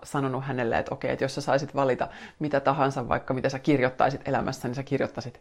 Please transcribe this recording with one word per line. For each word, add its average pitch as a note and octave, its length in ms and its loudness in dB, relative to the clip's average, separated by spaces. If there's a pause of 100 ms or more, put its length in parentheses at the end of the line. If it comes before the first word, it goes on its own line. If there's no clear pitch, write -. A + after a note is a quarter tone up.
sanonut C3+ 400 -2
hänelle, B2 340 0
että - 160 -2
okei, B2+ 160 -2
että C3 140 0
jos C3+ 100 -2
sä C#3+ 60 -4
saisit C3+ 340 0
valita C3+ 340 2 (300)
mitä D3 220 0
tahansa, C3+ 480 2
vaikka - 260 0
mitä C3 140 0
sä C3 100 -2
kirjoittaisit C#3 720 2
elämässä, A#2+ 400 -2
niin B2 60 -4
sä C3+ 80 -6
kirjoittaisit C3 580 -4